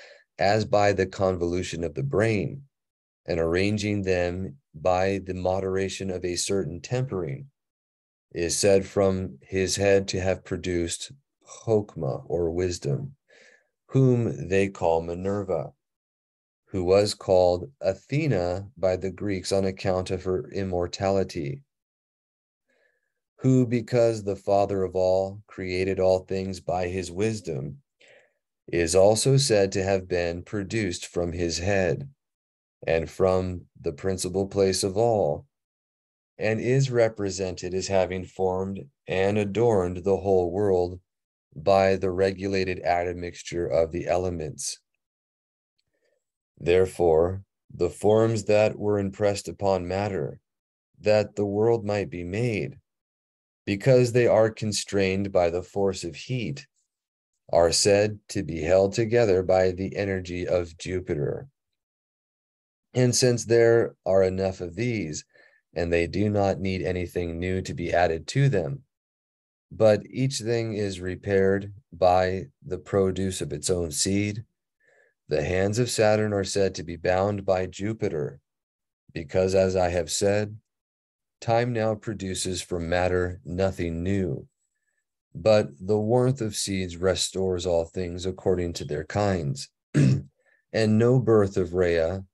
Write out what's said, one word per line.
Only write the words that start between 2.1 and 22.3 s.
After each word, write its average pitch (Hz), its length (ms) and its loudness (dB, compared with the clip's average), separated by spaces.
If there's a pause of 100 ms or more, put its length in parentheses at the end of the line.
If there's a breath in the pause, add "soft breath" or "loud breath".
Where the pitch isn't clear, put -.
and 85 120 -2
arranging 98 640 0
them 90 560 -2 (160)
by 92 440 0
the 92 160 -8
moderation 95 760 -4
of 90 140 -6
a 87 120 -4
certain 92 440 -4
tempering, 95 680 -6 (840)
is 85 240 -2
said 98 300 4
from 95 560 -2
his 95 340 -2
head 98 320 2
to 95 120 -4
have 92 240 -2
produced 87 680 -4 (520)
Chokmah, 90 640 -2
or 85 240 -2
wisdom, 85 640 -4 (720 soft breath)
whom 117 600 2
they 98 200 2
call 85 340 0
Minerva, 92 720 -4 (1000)
who 95 100 -4
was 98 300 4
called 90 580 2 (120)
Athena 98 960 -2
by 92 180 0
the 92 140 -6
Greeks 95 420 -6
on 98 140 2
account 95 440 -2
of 90 140 -6
her 92 260 -2
immortality, 92 1120 -4 (1800)